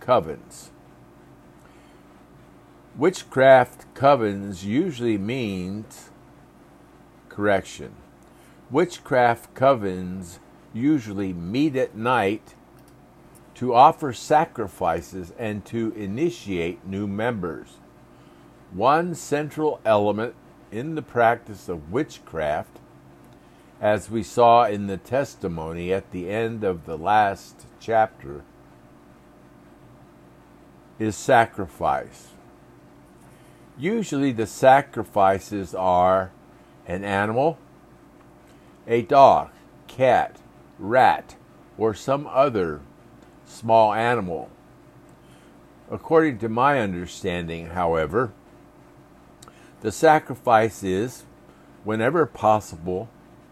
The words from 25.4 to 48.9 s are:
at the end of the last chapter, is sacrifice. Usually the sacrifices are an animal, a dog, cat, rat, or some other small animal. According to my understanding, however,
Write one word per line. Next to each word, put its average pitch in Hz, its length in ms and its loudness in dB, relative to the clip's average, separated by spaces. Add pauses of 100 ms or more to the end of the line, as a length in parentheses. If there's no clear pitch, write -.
at 95 200 -6
the 90 180 -8
end 113 340 -6
of 87 220 -4
the 80 140 -10
last 98 640 -2 (140)
chapter, 107 640 -4 (2500)
is 110 160 -4
sacrifice. 87 1120 -2 (1500)
Usually 147 560 -2
the 113 140 -2
sacrifices 101 1300 2
are 92 580 2 (540)
an 92 180 -6
animal, 110 540 -2 (1300)
a 117 160 0
dog, 117 480 6 (380)
cat, 120 520 0 (380)
rat, 104 580 2 (400)
or 107 200 -2
some 139 320 -4
other 95 540 0 (680)
small 110 440 2
animal. 101 560 -4 (1400)
According 151 500 0
to 113 100 -6
my 131 300 2
understanding, 87 880 -6
however, 85 640 -2 (1500)